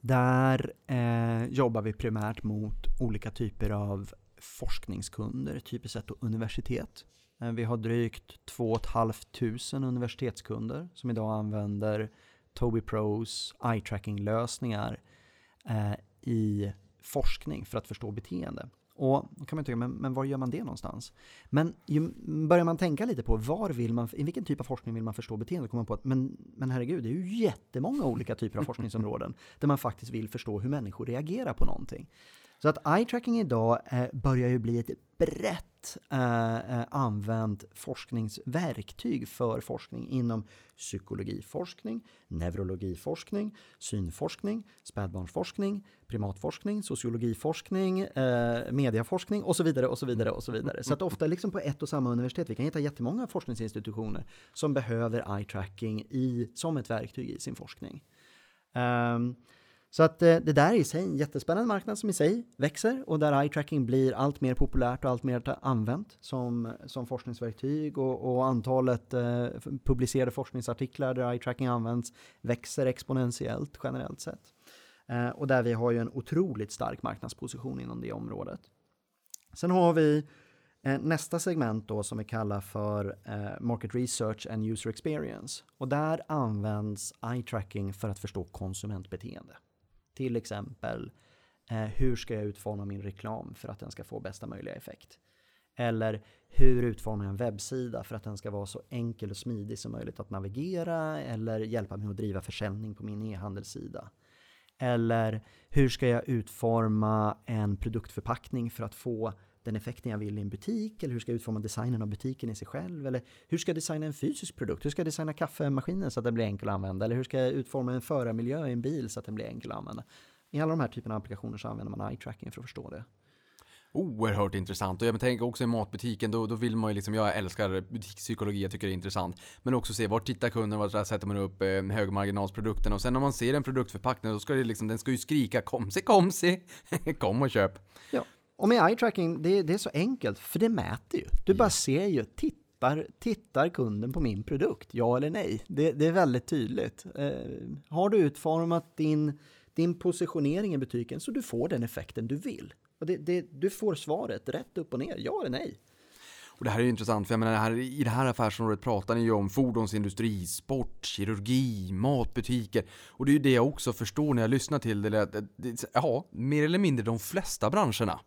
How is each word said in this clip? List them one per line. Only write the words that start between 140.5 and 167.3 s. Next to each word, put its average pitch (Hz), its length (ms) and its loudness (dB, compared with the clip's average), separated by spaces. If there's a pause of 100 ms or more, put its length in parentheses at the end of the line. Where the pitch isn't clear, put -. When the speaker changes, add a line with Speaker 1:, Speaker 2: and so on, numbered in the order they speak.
Speaker 1:
det 220 100 6
mäter - 520 -2
ju. - 60 -10 (200)
Du 190 60 8
Speaker 2:
Ja. 196 40 8
Speaker 1:
bara 220 140 6
ser 151 360 2
ju, 143 180 2
tittar, - 800 -2 (120)
tittar 170 500 0
kunden 117 440 0
på 170 80 0
min 110 220 2
produkt, - 500 0
ja 120 240 4
eller 143 140 2
nej? - 360 -2
Det, 156 260 2
det 147 140 4
är 165 60 6
väldigt 143 340 4
tydligt. - 680 -2
Eh, 143 160 -2 (580)
har 175 220 2
du 214 80 6
utformat 165 800 2
din, 151 420 2 (360)
din 170 240 2
positionering 175 760 0
i 139 40 2
butiken 127 420 -4
så - 100 -6
du 233 120 -2
får 127 260 -2
den 120 140 0
effekten - 460 -6
du 135 80 -2
vill? - 380 -10 (260)
Och 156 60 -6
det, 175 100 0
det, 175 300 -2 (140)
du 190 100 2
får 202 240 0
svaret - 540 -4
rätt - 300 -6
upp 160 140 -6
och 120 60 -2
ner, - 200 -4
ja 403 220 -4
eller 156 100 -4
nej? - 300 -6 (800)
Speaker 2:
Och - 60 -8
det 120 60 2
här 110 80 2
är 117 60 6
ju 127 60 8
intressant, 107 360 2
för - 60 0
jag 113 60 4
menar, 113 140 4
det 107 60 4
här, 113 200 4
i 131 260 0
det 117 60 2
här 131 160 4
affärsområdet 113 540 2
pratar 113 340 2
ni 117 80 4
ju 113 100 6
om 101 180 4
fordonsindustri, 107 960 2
sport, - 600 -4
kirurgi, 104 880 0
matbutiker. 117 920 0 (240)
Och - 180 -4
det 139 40 6
är 143 40 10
ju 151 40 6
det 135 140 6
jag 123 160 8
också 127 240 -2
förstår 143 420 0
när 117 80 4
jag 113 80 4
lyssnar 135 280 2
till 107 240 0
det, 107 200 4
att, 104 140 -2
att 104 80 -2 (120)
det, 123 280 -6 (100)
ja, 135 360 2
mer 147 340 2
eller 170 140 4
mindre 139 260 4
de 113 140 0
flesta - 520 -2